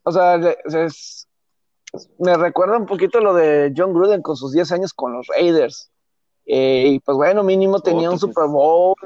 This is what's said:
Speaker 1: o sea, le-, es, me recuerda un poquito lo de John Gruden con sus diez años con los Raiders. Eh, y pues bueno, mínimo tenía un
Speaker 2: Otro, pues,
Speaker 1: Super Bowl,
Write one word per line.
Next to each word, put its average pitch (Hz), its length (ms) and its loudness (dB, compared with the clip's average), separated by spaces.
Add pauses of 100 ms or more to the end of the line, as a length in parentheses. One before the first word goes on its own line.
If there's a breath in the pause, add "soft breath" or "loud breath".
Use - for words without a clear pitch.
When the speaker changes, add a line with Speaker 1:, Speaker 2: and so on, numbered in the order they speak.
Speaker 1:
o - 100 -4
sea, 180 240 2
le-, 170 280 0
es, 160 640 -6 (920)
me 175 180 2
recuerda 180 400 0
un 214 80 -2
poquito 190 340 0
lo 202 140 2
de 147 420 2
John 185 180 -2
Gruden 190 280 2
con 156 160 -6
sus 131 160 -10
diez 160 180 0
años 180 220 -4
con 123 180 -8
los 123 160 -10
Raiders. 160 640 0 (540)
Eh, 131 460 2
y 135 80 0
pues 139 180 -4
bueno, 190 260 2
mínimo 190 380 0
tenía 170 280 0
un 180 60 -2
Speaker 2:
Otro, 180 120 -4
pues, - 80 -8
Speaker 1:
Super 156 140 0
Bowl, 165 460 2 (100)